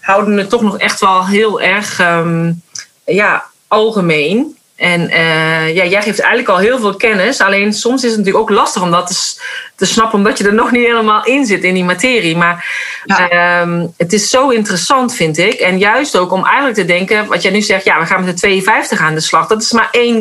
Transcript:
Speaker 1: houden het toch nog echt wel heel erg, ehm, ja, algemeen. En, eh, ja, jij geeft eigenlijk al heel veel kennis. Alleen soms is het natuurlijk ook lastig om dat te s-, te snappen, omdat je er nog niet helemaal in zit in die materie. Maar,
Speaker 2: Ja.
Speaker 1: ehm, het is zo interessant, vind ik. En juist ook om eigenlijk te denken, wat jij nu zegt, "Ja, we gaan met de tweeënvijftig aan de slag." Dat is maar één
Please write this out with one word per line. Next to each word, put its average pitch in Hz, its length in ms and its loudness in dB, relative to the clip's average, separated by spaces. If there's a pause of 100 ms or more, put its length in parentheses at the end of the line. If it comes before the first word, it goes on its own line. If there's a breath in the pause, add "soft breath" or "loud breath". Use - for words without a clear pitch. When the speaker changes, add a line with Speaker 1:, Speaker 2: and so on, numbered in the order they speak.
Speaker 1:
houden 202 360 2
het 196 120 -2
toch 233 120 0
nog 208 160 0
echt 208 220 -4
wel 185 280 2
heel 202 340 0
erg, 196 380 -2
ehm, 170 520 0 (540 loud breath)
ja, 180 380 0 (240)
algemeen. 208 880 0 (200)
En, 170 340 0
eh, 160 680 0
ja, 185 100 2
jij 196 160 0
geeft 208 180 -4
eigenlijk 233 300 0
al 185 80 4
heel 233 220 2
veel 202 160 -2
kennis. 220 440 0
Alleen 196 340 2
soms 240 300 -2
is 240 60 2
het 220 100 -2
natuurlijk 196 320 0
ook 202 60 2
lastig 233 240 0
om 175 100 0
dat 175 160 0
te 185 60 -6
s-, - 260 -6 (360 loud breath)
te - 100 -2
snappen, 220 320 0
omdat 202 200 2
je 190 60 -4
er 202 100 2
nog 233 180 2
niet 240 140 2
helemaal 220 400 2
in 269 200 2
zit 185 180 0
in 185 100 0
die 185 100 0
materie. 180 540 0
Maar, 170 280 -2 (400 loud breath)
Speaker 2:
Ja. 180 240 0
Speaker 1:
ehm, 175 560 2 (120)
het 170 160 0
is - 160 0
zo 269 200 2
interessant, 226 680 0
vind 156 220 -2
ik. 196 160 0
En 185 240 0
juist 214 400 0
ook 180 140 0
om 190 140 0
eigenlijk 247 300 0
te 196 100 0
denken, 185 420 0
wat 175 140 -2
jij 190 100 0
nu 202 100 0
zegt, 196 240 0
"Ja, 170 140 2
we 165 60 0
gaan 185 180 0
met 180 100 -4
de 175 60 -6
tweeënvijftig 196 600 0
aan 156 140 0
de 156 80 -4
slag." 160 260 0
Dat 220 140 0
is - 100 -2
maar 226 200 2
één 240 300 2